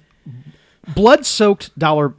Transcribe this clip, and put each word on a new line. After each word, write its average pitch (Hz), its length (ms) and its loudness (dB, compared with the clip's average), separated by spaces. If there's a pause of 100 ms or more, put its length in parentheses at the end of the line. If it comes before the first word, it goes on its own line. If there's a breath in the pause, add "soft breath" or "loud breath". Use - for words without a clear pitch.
(960 loud breath)
blood-soaked 214 840 0
dollar, 151 400 0